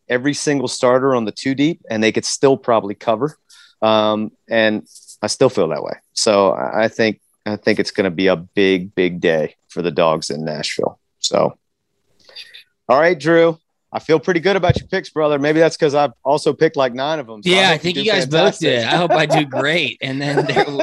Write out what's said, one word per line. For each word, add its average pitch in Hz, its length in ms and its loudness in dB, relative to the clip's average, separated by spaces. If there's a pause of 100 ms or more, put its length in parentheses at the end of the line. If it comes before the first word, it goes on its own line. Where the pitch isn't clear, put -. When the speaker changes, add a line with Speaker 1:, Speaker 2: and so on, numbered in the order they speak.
Speaker 1:
every 127 260 -2
single 139 340 -2
starter 131 480 2
on 113 80 -2
the 101 80 -6
two 135 220 -4
deep 147 260 0 (100)
and 110 120 -2
they 110 100 4
could 110 120 -4
still 139 320 2
probably 107 380 -2
cover." 120 420 -4 (460)
Um, 107 480 0 (180)
and 110 380 0 (340)
I 107 60 -4
still 127 240 0
feel 87 180 0
that 71 140 -4
way. 50 100 -8 (220)
So 101 380 2
I, 67 320 -2
I 110 40 2
think, 110 320 -2 (240)
I 107 120 -4
think 107 220 0
it's 98 120 -4
gonna 98 200 0
be 92 180 0
a 90 80 4
big, 95 580 0
big 90 260 0
day 80 360 0 (120)
for 85 140 -8
the 85 80 -2
Dogs 80 400 0
in 76 140 -8
Nashville. - 540 -6 (200)
So, - 400 -2 (1300)
all 127 120 4
right, 170 180 2
Drew, 165 400 2 (340)
I 110 60 -8
feel 156 200 0
pretty 170 220 -2
good 190 160 2
about 175 220 0
your - 100 -10
picks, 185 220 -6
brother. 147 280 0
Maybe 151 220 2
that's 160 160 4
'cause 143 180 0
I've 143 180 0 (120)
also 147 280 0
picked, 160 240 0
like, 131 180 0
nine 147 240 -4
of 117 100 -12
'em. 110 140 -18
So 175 80 -2
I 180 40 4
Speaker 2:
Yeah, 190 60 4
I 190 40 4
Speaker 1:
hope 180 80 2
you 151 60 0
Speaker 2:
think 170 180 -4
Speaker 1:
do - 60 -4
Speaker 2:
you 214 80 0
guys 156 160 0
both 143 60 -6
Speaker 1:
fantastic. 170 360 2
Speaker 2:
did. 123 160 0
I 143 120 0
hope 170 160 0
I 156 140 2
do 151 180 0
Speaker 1:
<laughs> 131 180 -6
Speaker 2:
great. 147 380 -2
And 135 200 -6
then 147 260 -2
there, 139 200 0 (160)